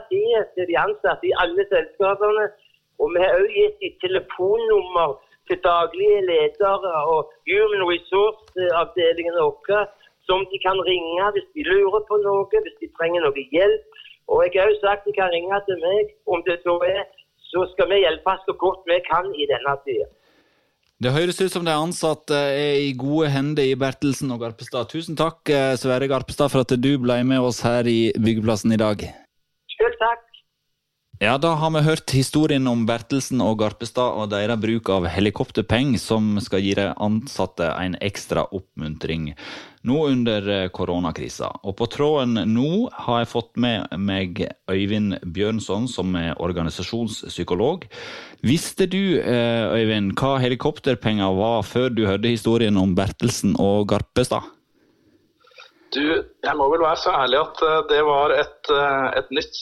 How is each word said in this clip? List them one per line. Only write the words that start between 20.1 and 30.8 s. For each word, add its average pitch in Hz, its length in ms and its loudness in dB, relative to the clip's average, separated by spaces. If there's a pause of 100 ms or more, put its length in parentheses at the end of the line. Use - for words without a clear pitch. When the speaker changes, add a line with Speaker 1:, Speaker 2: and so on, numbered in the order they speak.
Speaker 2:
Det 123 160 0
høres 170 300 2
ut 185 100 0
som 175 140 -2
de 156 100 2
ansatte 156 560 -2
er 143 540 0
i 131 100 -4
gode 147 320 0
hender 139 400 0
i 135 80 0
Bertelsen 135 560 -2
og 117 80 -6
Garpestad. 117 480 -8
Tusen 165 300 -8
takk, 160 240 -2 (100)
eh, 135 240 2
Sverre 131 320 0
Garpestad, 135 400 0
for 131 160 2
at - 80 0
du 131 240 2
ble 123 240 2
med 131 240 2
oss 123 160 -2
her 120 240 2
i 113 320 4
Byggeplassen 113 560 2
i 107 80 2
dag. 107 240 0 (720)
Speaker 1:
Selv - 240 0
takk. 453 220 -2 (960)